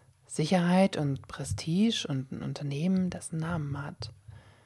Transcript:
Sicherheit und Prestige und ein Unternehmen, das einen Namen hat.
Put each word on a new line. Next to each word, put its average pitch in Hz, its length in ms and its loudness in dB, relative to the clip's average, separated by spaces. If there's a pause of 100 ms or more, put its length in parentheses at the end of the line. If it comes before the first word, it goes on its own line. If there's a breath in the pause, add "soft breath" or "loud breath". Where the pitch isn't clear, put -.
(260 soft breath)
Sicherheit 180 720 4
und 143 320 -2
Prestige 190 800 0
und 131 240 -4
ein - 100 -8
Unternehmen, 151 640 0
das 175 220 -6
einen 160 120 -2
Namen 151 380 -4
hat. - 320 -10 (540 soft breath)